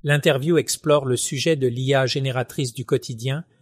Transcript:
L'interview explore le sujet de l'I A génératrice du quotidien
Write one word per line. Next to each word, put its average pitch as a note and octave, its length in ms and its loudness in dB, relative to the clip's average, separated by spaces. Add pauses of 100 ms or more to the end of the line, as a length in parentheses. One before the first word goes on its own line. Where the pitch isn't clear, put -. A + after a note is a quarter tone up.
L'interview D3 540 2
explore D3 480 2
le B2 100 0
sujet D3+ 400 -2
de C3 100 0
l'I B2+ 260 0
A C3 140 2
génératrice C3 640 -4
du A#2 120 -8
quotidien C3 600 -4 (180)